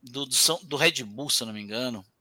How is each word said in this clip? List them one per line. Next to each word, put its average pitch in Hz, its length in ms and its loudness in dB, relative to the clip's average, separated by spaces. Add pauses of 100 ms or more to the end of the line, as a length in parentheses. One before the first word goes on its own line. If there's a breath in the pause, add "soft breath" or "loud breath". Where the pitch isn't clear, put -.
do, 131 240 -6
do 127 100 -2
São, 165 280 4
do 147 140 -6
Red 143 260 4
Bull, 113 260 -8
se - 120 2
eu 113 60 -6
não 107 60 -8
me 107 80 -8
engano, 110 440 -6 (160)